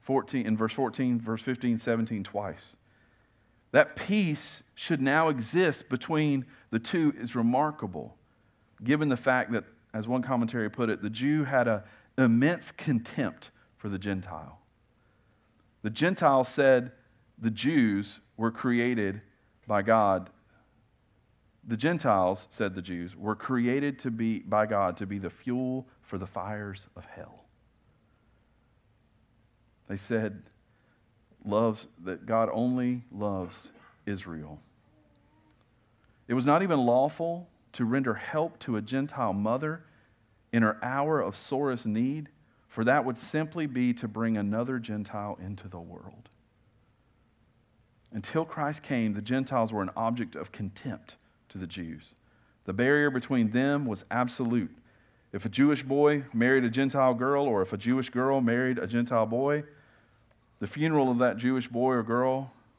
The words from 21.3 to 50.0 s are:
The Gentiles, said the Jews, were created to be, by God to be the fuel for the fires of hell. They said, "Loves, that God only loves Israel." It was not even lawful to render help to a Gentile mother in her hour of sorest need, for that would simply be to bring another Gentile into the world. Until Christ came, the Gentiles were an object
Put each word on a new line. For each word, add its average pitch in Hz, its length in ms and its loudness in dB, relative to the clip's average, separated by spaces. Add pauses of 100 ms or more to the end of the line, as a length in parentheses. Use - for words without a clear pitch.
The 113 100 -2
Gentiles, 110 760 2
said 98 240 -2
the 92 60 -6
Jews, 87 340 -8
were 104 220 -4
created 131 640 0
to 131 100 -4
be, 113 280 -2
by 107 260 2
God 101 320 0
to 101 100 -8
be 101 120 -6
the 92 120 -6
fuel 127 560 -6 (140)
for - 160 -12
the 92 100 -6
fires 101 600 -10 (100)
of - 80 -16
hell. - 400 -20 (2500)
They 101 120 -8
said, 110 440 -4 (1000)
"Loves, 107 420 0 (180)
that 92 220 -8
God 113 260 2
only 123 600 0
loves 98 580 -6 (360)
Israel." 82 540 -10 (1700)
It 120 80 -2
was 127 100 0
not 151 180 4
even 170 180 2
lawful 147 680 0 (240)
to 123 120 -2
render 123 300 0
help - 460 -4
to 117 160 -4
a 107 60 -2
Gentile 127 500 -4
mother 131 520 -2 (680)
in 117 100 4
her 107 200 2
hour 139 380 0
of 95 160 -2
sorest 131 500 -2
need, 131 420 -2 (380)
for - 180 -4
that 127 200 4
would 127 140 -2
simply 156 480 -4
be 123 280 2
to 120 140 -6
bring 110 280 0
another 113 420 -2
Gentile 104 640 -8
into 98 280 -12
the 92 100 -14
world. 90 500 -18 (1800)
Until 156 340 -4
Christ 151 360 -6
came, 117 300 -2
the 101 100 -4
Gentiles 127 480 -2
were 107 120 -2
an 92 140 -4
object 113 380 -2